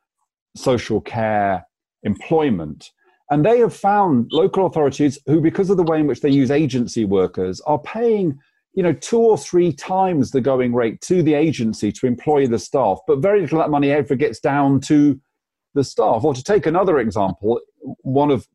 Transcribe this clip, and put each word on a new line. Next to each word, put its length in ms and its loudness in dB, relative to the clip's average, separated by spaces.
social 460 -2
care 640 -2
employment. 880 -4
And 120 2
they 160 4
have 160 2
found 560 0
local 360 0
authorities 580 0
who, 160 2
because 300 0
of 60 2
the 60 2
way 160 0
in 60 0
which 160 -4
they 80 0
use 220 2
agency 540 0
workers, 560 -2
are 180 -2
paying, 580 -2
you 100 -2
know, 100 2
two 260 -2
or 180 4
three 340 0
times 600 -2
the 100 0
going 320 0
rate 280 -2
to 200 0
the 120 2
agency 580 -2
to 160 -4
employ 400 0
the 120 0
staff, 460 -2
but 140 2
very 220 2
little 180 -2
of 60 0
that 60 -4
money 200 0
ever 240 0
gets 240 -2
down 420 2
to 380 2
the 100 0
staff. 400 0
Or 100 0
to 100 -8
take 220 0
another 340 2
example, 640 -2
one 300 0
of, 240 -2